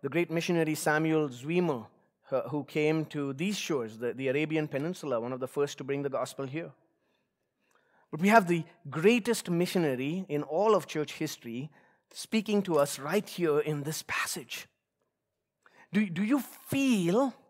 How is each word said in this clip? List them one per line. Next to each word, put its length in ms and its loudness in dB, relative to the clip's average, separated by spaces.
the 60 -4
great 220 0
missionary 440 2
Samuel 540 2
Zwemer, 580 -2
uh, 180 0
who 160 -4
came 420 0
to 280 -6
these 240 -4
shores, 400 -4
the, 160 -2
the 140 -2
Arabian 400 0
Peninsula, 520 -2
one 120 -6
of 80 -8
the 80 -6
first 300 -2
to 60 -10
bring 180 -2
the 60 -2
gospel 380 -4
here. 240 -8
But 100 -6
we 80 4
have 200 8
the 160 2
greatest 640 2
missionary 760 0
in 140 -2
all 320 2
of 120 2
church 280 -4
history 560 -8
speaking 500 0
to 160 2
us 200 2
right 300 -2
here 300 2
in 240 -2
this 240 -6
passage. 600 -6
Do, 160 2
do 140 -2
you 160 2
feel 960 2